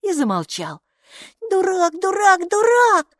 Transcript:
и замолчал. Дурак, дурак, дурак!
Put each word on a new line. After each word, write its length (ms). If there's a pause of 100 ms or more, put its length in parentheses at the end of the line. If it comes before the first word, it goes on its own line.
и 120
замолчал. 680 (680)
Дурак, 500
дурак, 500
дурак! 580 (120)